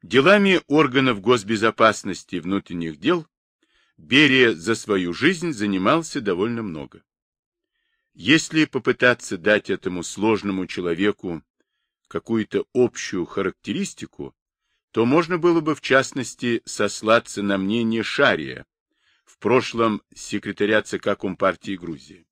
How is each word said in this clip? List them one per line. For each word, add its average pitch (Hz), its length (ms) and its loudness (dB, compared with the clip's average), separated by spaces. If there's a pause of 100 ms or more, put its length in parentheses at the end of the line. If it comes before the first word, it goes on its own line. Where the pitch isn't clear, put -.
Делами 180 640 4
органов 131 560 2
госбезопасности 107 1120 0
и 85 40 -4
внутренних 85 580 -6
дел 160 280 -2 (680)
Берия 127 560 4
за 85 220 -2
свою 92 400 -2
жизнь 165 380 -2
занимался 107 680 -2
довольно 110 420 -4
много. 78 400 -12 (1080)
Если 156 540 2
попытаться 123 720 0
дать 104 320 2
этому 90 320 -4
сложному 95 640 -2
человеку 87 760 -4 (640)
какую-то 107 680 -4
общую 110 500 0
характеристику, 98 1120 -8 (560)
то 113 140 0
можно 160 320 2
было 170 240 2
бы, 156 140 -2
в - 80 -12
частности, 127 840 0
сослаться 107 800 -2
на 101 160 0
мнение 113 440 -2
Шария, 78 640 -2 (640)
в - 100 -20
прошлом 113 680 0 (120)
секретаря 104 680 -2
Ц 101 180 -10
К 101 160 -2
Компартии 95 640 -4
Грузии. 85 560 -14